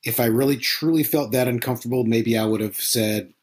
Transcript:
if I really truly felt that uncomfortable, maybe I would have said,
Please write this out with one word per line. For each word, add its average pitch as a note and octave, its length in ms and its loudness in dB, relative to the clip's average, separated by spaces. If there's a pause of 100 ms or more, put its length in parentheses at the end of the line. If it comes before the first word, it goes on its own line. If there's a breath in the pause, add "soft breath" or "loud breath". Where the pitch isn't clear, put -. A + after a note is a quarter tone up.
if A#2 160 -2
I A#2+ 60 2
really C3 300 2
truly D#3 460 0
felt C#3+ 300 0
that B2+ 160 2
uncomfortable, B2 560 -2
maybe A2+ 340 2
I A2 60 0
would A2 160 0
have G#2+ 160 -4
said, G#2+ 680 -2